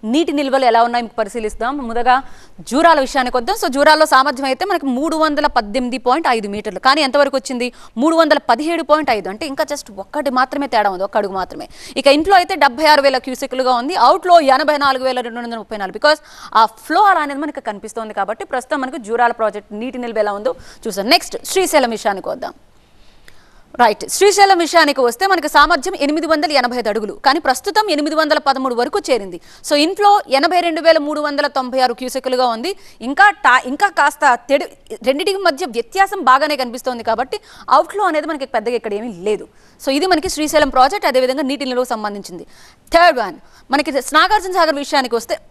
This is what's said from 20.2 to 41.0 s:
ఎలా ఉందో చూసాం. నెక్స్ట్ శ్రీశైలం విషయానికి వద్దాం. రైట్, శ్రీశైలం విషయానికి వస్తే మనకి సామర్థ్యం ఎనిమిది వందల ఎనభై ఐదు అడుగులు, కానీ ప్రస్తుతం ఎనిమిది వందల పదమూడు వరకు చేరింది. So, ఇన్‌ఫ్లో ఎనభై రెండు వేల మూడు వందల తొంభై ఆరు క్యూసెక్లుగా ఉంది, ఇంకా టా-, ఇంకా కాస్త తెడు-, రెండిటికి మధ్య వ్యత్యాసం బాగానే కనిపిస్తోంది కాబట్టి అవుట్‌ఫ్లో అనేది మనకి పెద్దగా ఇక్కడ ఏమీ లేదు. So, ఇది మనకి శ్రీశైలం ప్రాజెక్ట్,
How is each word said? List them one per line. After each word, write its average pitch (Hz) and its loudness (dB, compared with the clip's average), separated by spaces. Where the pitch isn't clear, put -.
ఎలా 208 -2
ఉందో 214 -4
చూసాం. 202 -6
నెక్స్ట్ - 0
శ్రీశైలం 302 2
విషయానికి - -4
వద్దాం. - -10
రైట్, 220 2
శ్రీశైలం 392 4
విషయానికి 302 2
వస్తే 240 -2
మనకి 311 -2
సామర్థ్యం 311 4
ఎనిమిది 302 -2
వందల 302 0
ఎనభై 247 -2
ఐదు 214 -2
అడుగులు, 202 -4
కానీ 285 2
ప్రస్తుతం 392 0
ఎనిమిది 302 -2
వందల 311 2
పదమూడు 262 -2
వరకు 294 -2
చేరింది. 196 -4
So, 311 0
ఇన్‌ఫ్లో 403 2
ఎనభై 339 2
రెండు 330 -2
వేల 320 6
మూడు 302 -4
వందల 285 -2
తొంభై 254 -4
ఆరు 233 0
క్యూసెక్లుగా 254 -2
ఉంది, 254 -6
ఇంకా 330 4
టా-, 254 4
ఇంకా 392 0
కాస్త 285 2
తెడు-, 277 0
రెండిటికి 370 -2
మధ్య 320 -2
వ్యత్యాసం 381 -2
బాగానే 285 4
కనిపిస్తోంది 240 -6
కాబట్టి 262 -4
అవుట్‌ఫ్లో 339 2
అనేది 302 -2
మనకి 262 -8
పెద్దగా 226 -2
ఇక్కడ 214 -6
ఏమీ 240 -8
లేదు. 202 -4
So, - -2
ఇది 370 0
మనకి 302 -2
శ్రీశైలం 294 0
ప్రాజెక్ట్, 349 2